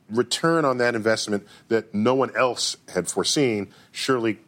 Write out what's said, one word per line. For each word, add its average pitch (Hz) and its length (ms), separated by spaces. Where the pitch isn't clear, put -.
return 151 560
on 131 140
that 120 160
investment 110 500
that 110 260
no 113 220
one 120 200
else 120 400
had 87 160
foreseen. 104 640
Surely 117 560